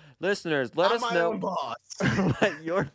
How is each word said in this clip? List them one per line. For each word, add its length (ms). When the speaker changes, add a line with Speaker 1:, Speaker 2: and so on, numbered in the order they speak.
Speaker 1:
listeners, 560
let 140
Speaker 2:
I'm 80
Speaker 1:
us 60
Speaker 2:
my 100
Speaker 1:
know 200
Speaker 2:
own 60
boss. 360
Speaker 1:
<laughs> 120
what 240
your 320